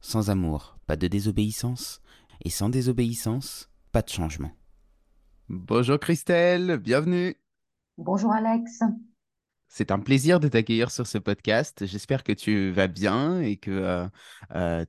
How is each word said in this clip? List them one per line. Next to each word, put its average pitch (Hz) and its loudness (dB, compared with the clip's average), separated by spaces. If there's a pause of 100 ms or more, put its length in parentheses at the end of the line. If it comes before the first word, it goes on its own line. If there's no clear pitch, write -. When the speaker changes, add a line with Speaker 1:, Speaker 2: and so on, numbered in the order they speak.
Speaker 1:
Sans 107 -2
amour, 85 -2 (100)
pas 76 0
de 85 0
désobéissance. 104 -2 (440)
Et 85 -4
sans 101 -2
désobéissance, 120 -2 (220)
pas 113 2
de - -12
changement. 78 -4 (960)
Bonjour 117 0
Christelle, 175 2
bienvenue. 160 0 (600)
Speaker 2:
Bonjour 196 0
Alex. 226 -2 (840)
Speaker 1:
C'est - -2
un 98 2
plaisir 135 4
de 151 4
t'accueillir 117 2
sur 120 -4
ce - -4
podcast. 104 0
J'espère 104 -4
que 110 0
tu 101 0
vas 95 4
bien 110 0
et 107 -2
que, - -10
euh, 92 -2 (480)
euh, 85 0